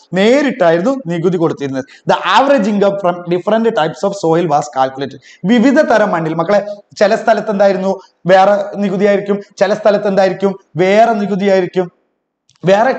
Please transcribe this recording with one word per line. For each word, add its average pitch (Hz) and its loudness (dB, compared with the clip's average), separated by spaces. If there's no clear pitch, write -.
നേരിട്ടായിരുന്നു 214 2
നികുതി 175 -2
കൊടുത്തിരുന്നത്. 135 -4
The 180 0
average 254 2
income 196 0
from 175 -2
different 214 0
types 160 -4
of 190 -4
soil 165 0
was 151 0
calculated. 131 -4
വിവിധ 247 4
തരം 208 2
മണ്ണിൽ, 160 -4
മക്കളെ, 196 0
ചില 214 2
സ്ഥലത്ത് 220 0
എന്തായിരുന്നു? 196 0
വേറെ 190 6
നികുതിയായിരിക്കും, 202 0
ചില 196 2
സ്ഥലത്ത് 208 0
എന്തായിരിക്കും? 190 0
വേറെ 220 4
നികുതിയായിരിക്കും, 190 0
വേറെ 220 2